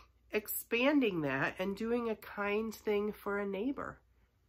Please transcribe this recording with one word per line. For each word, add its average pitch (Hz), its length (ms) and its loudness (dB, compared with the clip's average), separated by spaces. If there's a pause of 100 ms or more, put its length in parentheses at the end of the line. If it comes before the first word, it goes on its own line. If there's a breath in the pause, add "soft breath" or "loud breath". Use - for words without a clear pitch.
(320)
expanding 233 920 2
that 139 380 0
and 190 160 -2
doing 233 340 0
a 220 60 -2
kind 208 580 -2
thing 208 380 0
for 202 260 -4
a 202 80 -2
neighbor. 196 540 -4 (500)